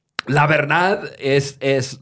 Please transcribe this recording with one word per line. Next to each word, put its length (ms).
la 180
verdad 560
es, 440
es 400